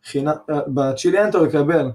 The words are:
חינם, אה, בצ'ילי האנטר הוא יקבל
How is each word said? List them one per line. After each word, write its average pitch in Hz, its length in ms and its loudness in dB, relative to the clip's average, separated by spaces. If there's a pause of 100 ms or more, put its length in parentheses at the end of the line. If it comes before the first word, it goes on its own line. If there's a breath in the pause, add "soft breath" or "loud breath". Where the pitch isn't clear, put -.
חינם, 143 280 -2 (180)
אה, 147 160 -2
בצ'ילי 139 520 0
האנטר 208 200 2
הוא 160 80 6
יקבל 147 480 0